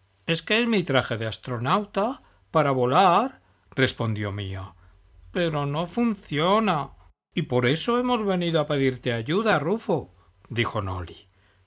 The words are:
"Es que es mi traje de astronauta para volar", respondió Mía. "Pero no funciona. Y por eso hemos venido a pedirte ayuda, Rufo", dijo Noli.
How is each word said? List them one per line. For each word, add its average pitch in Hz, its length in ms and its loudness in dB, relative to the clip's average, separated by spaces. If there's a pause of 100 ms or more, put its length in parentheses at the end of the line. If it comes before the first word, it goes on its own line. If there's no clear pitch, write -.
(280)
"Es 165 160 -2
que 220 180 0
es 240 60 0
mi 214 160 2
traje 127 340 0
de 113 80 -4
astronauta 180 960 -2 (300)
para 147 180 2
volar", 170 720 2 (300)
respondió 110 600 0
Mía. 95 440 -8 (560)
"Pero 156 340 -2
no 151 220 -4
funciona. 190 1040 0 (420)
Y 170 100 -2
por 123 220 2
eso 160 320 0
hemos 247 260 0
venido 175 380 0
a 147 60 -4
pedirte 131 460 0
ayuda, 165 440 0
Rufo", 165 560 -4 (340)
dijo 110 360 -2
Noli. 90 440 -10 (400)